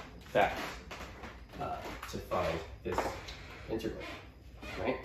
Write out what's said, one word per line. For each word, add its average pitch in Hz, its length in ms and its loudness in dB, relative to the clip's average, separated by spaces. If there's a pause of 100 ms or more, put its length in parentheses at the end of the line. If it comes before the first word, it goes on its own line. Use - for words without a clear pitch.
(200)
fact, - 400 8 (1000)
uh, - 160 0 (340)
to - 60 -2
find - 400 4 (260)
this 92 140 2 (760)
integral, - 300 0 (800)
right? - 260 2